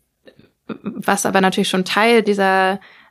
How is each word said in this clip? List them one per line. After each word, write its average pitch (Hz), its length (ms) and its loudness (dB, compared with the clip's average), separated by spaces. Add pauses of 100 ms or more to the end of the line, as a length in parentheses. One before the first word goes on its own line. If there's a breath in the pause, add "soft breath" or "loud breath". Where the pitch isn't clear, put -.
(680)
was - 600 -6
aber 190 140 0
natürlich 190 280 0
schon 185 160 -2
Teil 226 380 2
dieser, 190 580 0 (300 loud breath)